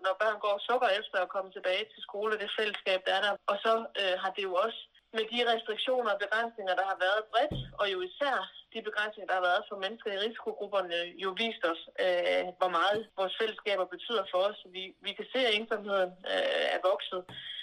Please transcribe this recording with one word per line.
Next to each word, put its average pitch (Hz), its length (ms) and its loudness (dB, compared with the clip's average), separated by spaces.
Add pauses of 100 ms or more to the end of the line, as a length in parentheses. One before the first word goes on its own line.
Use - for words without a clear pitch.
når 190 180 2
børn 214 220 2
går 208 140 2
og - 100 -8
sukker 247 220 4 (100)
efter 214 200 -4
at 180 140 -2
komme 190 180 -4
tilbage 196 400 -2
til - 160 -20
skole 214 260 -2
og 214 60 -2
det 208 180 -6
fællesskab, 208 480 0
der 185 120 2
er 196 80 2
der. 202 60 2 (180)
Og 202 140 2
så, 226 80 6 (280)
øh, 185 220 2
har 190 140 -2
det 202 120 -2
jo 180 60 -2 (120)
også 226 140 -6 (360)
med 220 160 0
de 240 80 0 (120)
restriktioner 226 600 0
og 202 120 -2
begrænsninger, 214 560 0
der 190 100 0
har 190 160 -2
været 208 240 2
bredt, 247 240 2 (260)
og 202 120 0
jo 370 60 -2 (100)
især 269 280 0 (360)
de 226 160 -8
begrænsninger, 208 420 -4
der 185 80 2
har 180 120 4
været 190 180 4
for 214 160 -10
mennesker 220 280 -6
i 190 140 -4
risikogrupperne, 202 720 -2 (260)
jo 196 60 0 (120)
vist 226 200 -2 (100)
os, 165 100 -8 (220)
øh, 180 400 4 (160)
hvor 185 180 4
meget 202 220 4 (180)
vores 190 220 0
fællesskaber 208 440 0 (100)
betyder 208 380 -2
for 180 160 4
os. 208 100 -6 (180)
Vi, 190 60 -6 (240)
vi 202 120 -2
kan 208 140 -8
se, 254 160 0
at 214 60 4
ensomheden, 202 560 0 (240)
øh, - 300 2 (100)
er 175 60 0 (100)
vokset, 185 320 -2 (400)